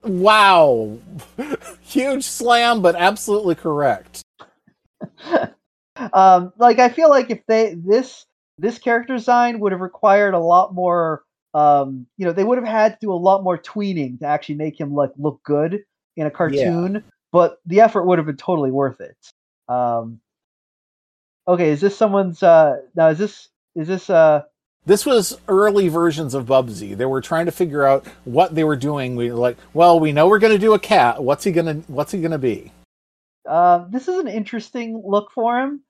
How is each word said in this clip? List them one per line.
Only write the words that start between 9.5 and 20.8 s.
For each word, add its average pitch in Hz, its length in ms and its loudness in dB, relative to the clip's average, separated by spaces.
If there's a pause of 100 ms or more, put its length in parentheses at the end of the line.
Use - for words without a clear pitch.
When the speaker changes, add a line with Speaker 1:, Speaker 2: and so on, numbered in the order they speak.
Speaker 2:
would 202 100 0
have 185 80 -6
required 196 540 2
a 175 60 0
lot 175 340 2
more, 175 500 -2 (300)
um, 139 520 0 (120)
you 190 80 -6
know, 170 80 -2
they 190 100 -2
would 247 140 0
have 240 100 -6
had 220 240 2
to 220 80 -20
do 208 140 -6
a - 20 -4
lot 190 300 2
more 180 120 -2
tweening 165 640 -8
to 156 60 -12
actually 147 300 -6
make 151 220 -8
him, 143 160 -8
like, 143 240 -2
look 143 260 -6
good 165 420 -4 (320)
in 160 60 -6
a 151 60 -4
Speaker 1:
Yeah. 147 60 -14
Speaker 2:
cartoon, 170 680 -2 (300)
but 170 340 2
the 180 140 0
effort 220 240 4
would 180 160 2
have 156 60 -4
been 147 100 -8
totally 147 360 -4
worth 135 280 -4
it. - 160 -20 (580)
Um, 117 460 -6 (1300)